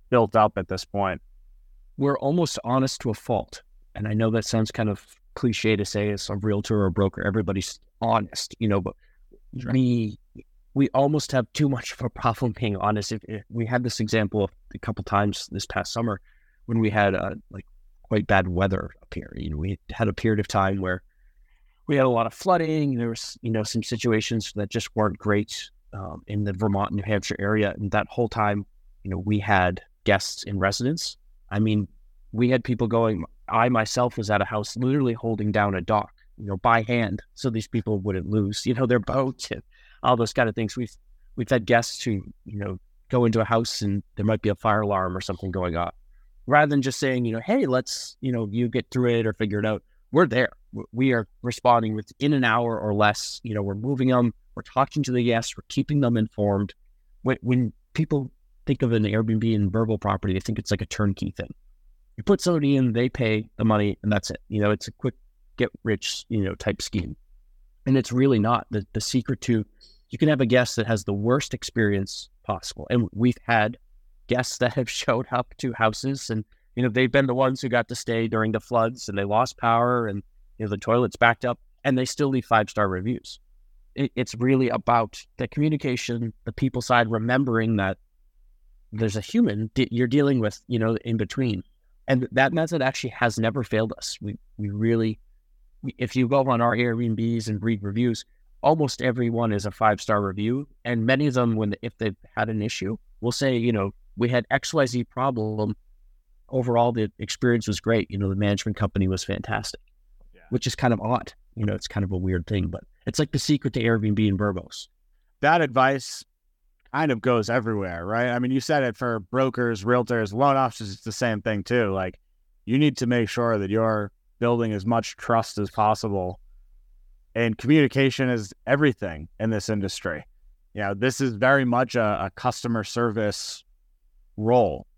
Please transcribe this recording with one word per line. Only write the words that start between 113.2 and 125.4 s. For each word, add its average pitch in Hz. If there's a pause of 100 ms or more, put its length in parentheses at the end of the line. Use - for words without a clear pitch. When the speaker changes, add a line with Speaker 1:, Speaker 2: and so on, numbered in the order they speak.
Speaker 2:
the 143
secret 139
to 123
Airbnb 107
and 95
Vrbos. 98 (520)
Speaker 1:
That 160
advice 131 (680)
kind 147
of 110
goes 117
everywhere, 104
right? 117
I 120
mean, 123
you 131
said 147
it 120
for 117
brokers, 120
realtors, 117
loan 135
officers, 113
it's -
the 110
same 110
thing 104
too. 117
Like, 92 (460)
you 120
need 147
to 123
make 120
sure 117
that 98
you're 107 (280)
building 117
as 98
much 117
trust -